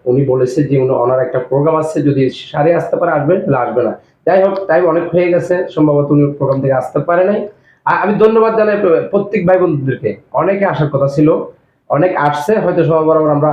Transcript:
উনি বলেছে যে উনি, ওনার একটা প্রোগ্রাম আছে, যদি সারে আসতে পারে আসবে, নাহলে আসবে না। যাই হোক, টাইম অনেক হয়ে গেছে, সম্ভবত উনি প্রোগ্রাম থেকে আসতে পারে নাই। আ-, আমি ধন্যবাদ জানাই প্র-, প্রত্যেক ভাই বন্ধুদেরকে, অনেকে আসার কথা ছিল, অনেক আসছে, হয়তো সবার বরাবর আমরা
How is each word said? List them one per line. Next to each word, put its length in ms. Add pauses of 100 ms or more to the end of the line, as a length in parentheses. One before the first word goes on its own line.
উনি 200
বলেছে 400
যে 140
উনি, 120
ওনার 300
একটা 180
প্রোগ্রাম 380
আছে, 260
যদি 280
সারে 440
আসতে 220
পারে 160
আসবে, 240
নাহলে 200
আসবে 260
না। 120 (320)
যাই 160
হোক, 240
টাইম 200
অনেক 160 (100)
হয়ে 160
গেছে, 400
সম্ভবত 420
উনি 220
প্রোগ্রাম 280
থেকে 120
আসতে 260
পারে 260
নাই। 240 (360)
আ-, 180
আমি 120
ধন্যবাদ 420
জানাই 200
প্র-, 340
প্রত্যেক 360
ভাই 120
বন্ধুদেরকে, 580 (160)
অনেকে 320
আসার 240
কথা 200
ছিল, 380 (420)
অনেক 280
আসছে, 420
হয়তো 260
সবার 200
বরাবর 260
আমরা 220